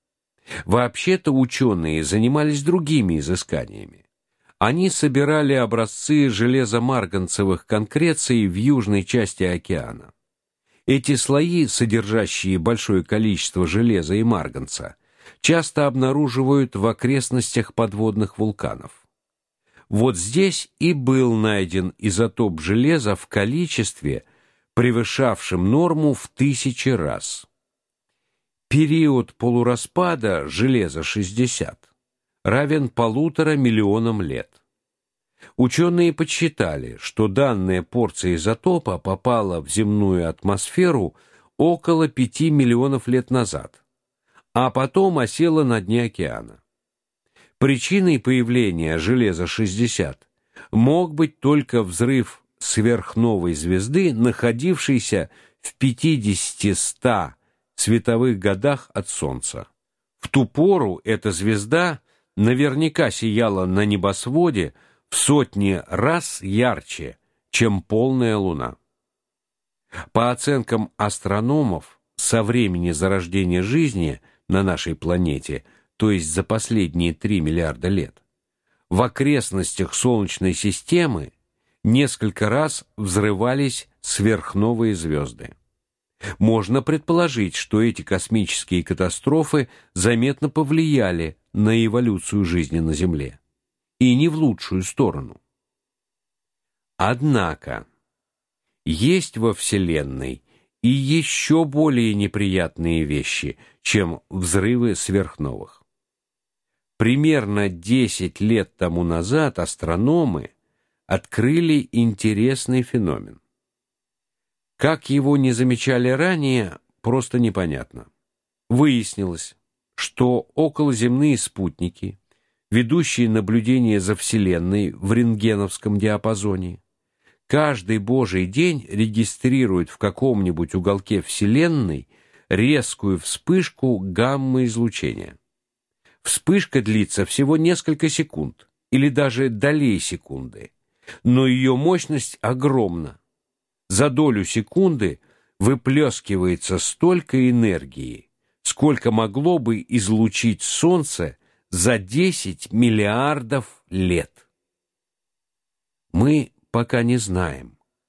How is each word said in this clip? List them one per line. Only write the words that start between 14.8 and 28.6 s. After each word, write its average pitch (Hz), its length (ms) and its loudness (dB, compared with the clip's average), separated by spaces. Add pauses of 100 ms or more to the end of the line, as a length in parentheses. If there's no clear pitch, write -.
часто 151 480 2
обнаруживают 131 880 2
в 98 100 2
окрестностях 123 880 0
подводных 107 640 -2
вулканов. 78 540 -4 (960)
Вот 107 280 2
здесь 131 640 -2
и 170 140 0
был 131 420 2
найден 95 640 0
изотоп 104 600 0
железа 110 560 0
в - 100 -16
количестве, 107 960 -4 (500)
превышавшем 113 960 0
норму 151 440 2
в - 140 -12
тысячи 135 640 -2
раз. 78 560 -4 (1200)